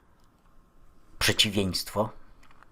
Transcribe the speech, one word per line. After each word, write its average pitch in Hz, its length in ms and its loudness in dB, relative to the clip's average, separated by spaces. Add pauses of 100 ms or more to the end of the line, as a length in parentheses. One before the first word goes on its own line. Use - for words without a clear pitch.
(1200)
przeciwieństwo, 101 920 0 (600)